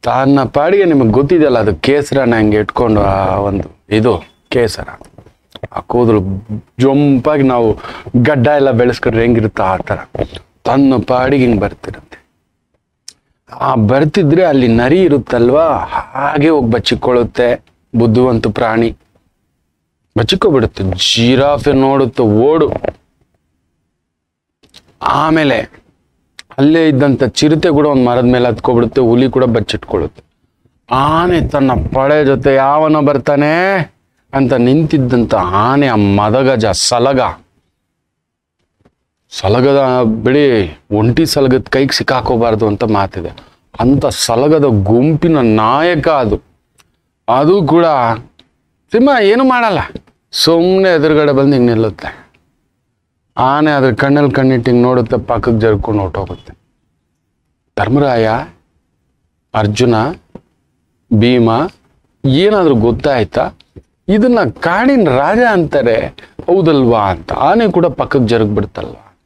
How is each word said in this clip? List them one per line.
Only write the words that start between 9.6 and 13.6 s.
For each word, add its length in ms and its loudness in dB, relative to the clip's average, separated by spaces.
ಆ 140 -2
ಥರ 200 -6
ತನ್ನ 300 2
ಪಾಡಿಗೆ 380 0
ಹಿಂಗ್ 160 0
ಬರ್ತಿರುತ್ತೆ. 640 -12
ಆ 240 -4